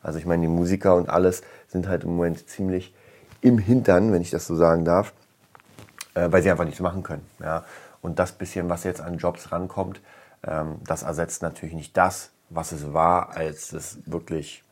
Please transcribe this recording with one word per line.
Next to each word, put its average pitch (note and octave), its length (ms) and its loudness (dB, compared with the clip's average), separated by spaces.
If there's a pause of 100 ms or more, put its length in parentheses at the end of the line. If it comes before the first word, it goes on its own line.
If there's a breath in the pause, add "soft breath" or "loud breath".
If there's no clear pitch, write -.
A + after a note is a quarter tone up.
Also D#2+ 200 -6
ich D#2 60 -8
meine, E2+ 160 2
die E2 60 2
Musiker F2+ 460 4
und F2 140 4
alles F2+ 340 4 (240 loud breath)
sind F#2 220 -4
halt F2+ 160 -2
im E2+ 60 -4
Moment E2+ 380 -2
ziemlich F#2 460 -4 (460 soft breath)
im B2 180 6
Hintern, G#2 540 4
wenn F2 100 2
ich F2 80 -8
das - 160 -6
so E2+ 80 -4
sagen E2 300 4
darf, F2 280 2 (1000)
äh, F2 160 0
weil F2+ 120 4
sie F#2 100 4
einfach E2+ 140 0
nichts D2 140 -10
machen F2+ 220 -4
können. - 240 -10 (140)
Ja. D#2+ 240 -6 (360 loud breath)
Und E2 200 -6
das F2+ 100 2
bisschen, F2 380 -6
was F2 160 -4
jetzt F2+ 160 -4
an E2+ 180 -10
Jobs F2 320 -4
rankommt, F#2 500 -6 (460 loud breath)
ähm, D#2 300 -6 (100)
das D#2+ 160 -4
ersetzt E2 400 -6
natürlich E2 320 -10
nicht D#2 220 -8
das, F#2+ 340 2 (180)
was E2 220 -8
es D2 220 -10
war, E2+ 440 2
als D#2+ 360 -8
es - 340 -14
wirklich E2 640 -8